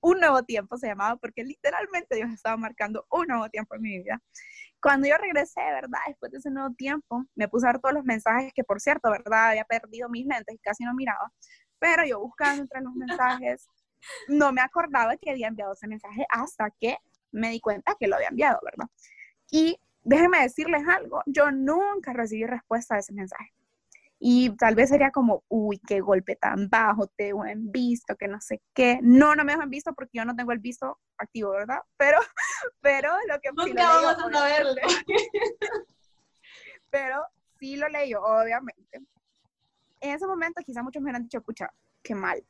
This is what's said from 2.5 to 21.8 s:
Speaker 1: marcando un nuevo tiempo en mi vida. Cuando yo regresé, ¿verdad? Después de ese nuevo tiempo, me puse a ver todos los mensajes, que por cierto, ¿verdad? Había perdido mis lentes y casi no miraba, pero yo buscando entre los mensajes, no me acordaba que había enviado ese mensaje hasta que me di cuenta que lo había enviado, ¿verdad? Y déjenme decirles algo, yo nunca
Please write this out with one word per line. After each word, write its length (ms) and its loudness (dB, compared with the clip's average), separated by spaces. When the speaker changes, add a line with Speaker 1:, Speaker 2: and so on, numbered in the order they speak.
Speaker 1:
marcando 540 -8
un 160 0
nuevo 220 -2
tiempo 260 -10
en 60 -10
mi 180 -6
vida. 220 -8
Cuando 260 4
yo 100 4
regresé, 440 -2
¿verdad? 460 -6
Después 240 -12
de 80 -14
ese 120 -10
nuevo 240 -6
tiempo, 500 -6
me 120 -2
puse 200 2
a 60 6
ver 80 -2
todos 140 0
los 100 -2
mensajes, 480 0
que 100 -4
por 180 -2
cierto, 300 2
¿verdad? 400 2
Había 140 0
perdido 440 -6
mis 160 -8
lentes 300 -6
y 40 -20
casi 260 -6
no 100 -4
miraba, 360 -6
pero 260 2
yo 140 -4
buscando 440 -2
entre 180 -12
los 140 -10
mensajes, 720 -2
no 260 4
me 80 0
acordaba 560 0
que 140 -8
había 160 -4
enviado 260 -8
ese 140 -14
mensaje 420 -8
hasta 420 -4
que 260 -4
me 180 -4
di 100 -6
cuenta 400 -2
que 80 -2
lo 80 2
había 140 -2
enviado, 340 2
¿verdad? 240 -10
Y 260 2
déjenme 380 6
decirles 460 0
algo, 380 0
yo 260 4
nunca 640 0